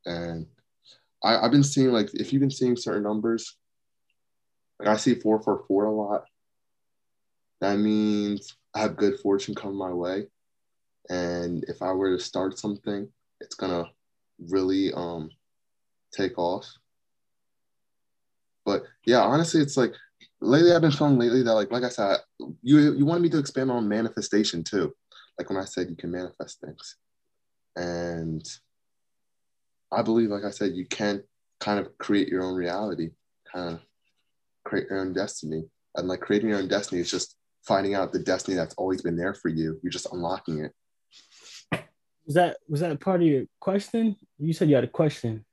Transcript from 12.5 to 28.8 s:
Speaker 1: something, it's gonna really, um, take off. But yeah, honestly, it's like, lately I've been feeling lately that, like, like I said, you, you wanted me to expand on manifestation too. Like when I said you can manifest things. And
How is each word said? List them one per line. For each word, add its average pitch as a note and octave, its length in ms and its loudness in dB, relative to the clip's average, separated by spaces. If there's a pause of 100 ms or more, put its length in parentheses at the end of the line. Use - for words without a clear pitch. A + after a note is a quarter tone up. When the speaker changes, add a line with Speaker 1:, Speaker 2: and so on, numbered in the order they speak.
Speaker 1:
something, G#2 500 -6 (340)
it's - 140 -16
gonna F2 360 -4 (480)
really, F#2 540 0
um, E2+ 360 -8 (800)
take F#2 260 -4
off. F2+ 300 -2 (2000)
But G2 180 0 (220)
yeah, A#2+ 160 6
honestly, D3+ 400 2
it's C#3+ 160 0
like, A#2+ 160 2 (480)
lately E3 320 6
I've E3 80 6
been D#3+ 100 6
feeling C#3+ 260 4
lately A#2+ 260 4
that, A2+ 100 4
like, G#2 180 2
like B2 120 -2
I B2 60 -2
said, G2+ 280 0 (440)
you, D3 320 6
you C#3 120 4
wanted E3+ 160 2
me E3+ 80 4
to D#3 100 2
expand C3 320 -2
on A#2 160 0
manifestation G#2 760 0
too. F2+ 300 -2 (440)
Like F2+ 120 -8
when G2 100 -2
I G2 60 -6
said F3+ 240 -6
you E2+ 60 -10
can F2 160 -10
manifest - 500 -12
things. - 360 -18 (760)
And E2+ 680 -6 (1500)